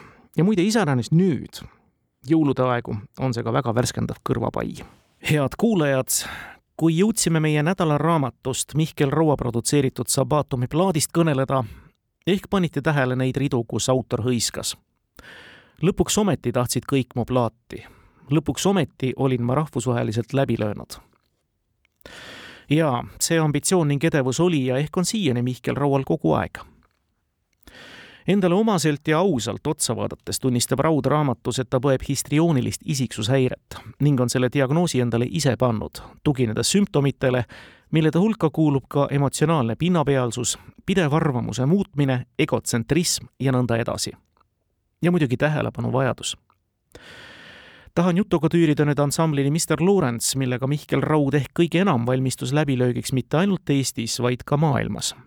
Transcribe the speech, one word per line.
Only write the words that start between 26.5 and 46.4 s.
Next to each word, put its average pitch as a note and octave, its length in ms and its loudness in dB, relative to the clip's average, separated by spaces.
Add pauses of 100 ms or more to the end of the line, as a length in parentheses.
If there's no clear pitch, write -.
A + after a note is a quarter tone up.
Endale F#3 260 4
omaselt F3+ 540 0
ja D#3 100 4
ausalt A#2 480 -2
otsa D3 300 -2
vaadates G#2 440 -6
tunnistab B2 420 0
Raud D#3 240 2
raamatus, C3+ 560 0
et - 80 -10
ta C3 80 2
põeb C3 300 0
histrioonilist C#3+ 760 0
isiksushäiret B2+ 920 -2 (240)
ning C#3+ 200 4
on A#2+ 80 2
selle B2+ 240 0
diagnoosi C#3+ 480 2
endale A#2+ 300 0
ise C#3+ 260 0
pannud, A2+ 460 -2 (220)
tuginedes A#2 480 0
sümptomitele, C#3 720 2 (480)
mille D#3 180 4
ta D#3+ 80 2
hulka G3 320 2
kuulub D3 380 0
ka C#3+ 220 0
emotsionaalne C#3+ 680 0
pinnapealsus, C3+ 800 0 (280)
pidev F3 280 2
arvamuse B2 520 0
muutmine, C#3 600 0 (120)
egotsentrism C#3 1000 0
ja C3 140 0
nõnda A#2 260 2
edasi. - 320 -4 (920)
Ja E3+ 80 2
muidugi C#3+ 260 2
tähelepanu A#2+ 560 -2
vajadus. B2 440 -2 (1600)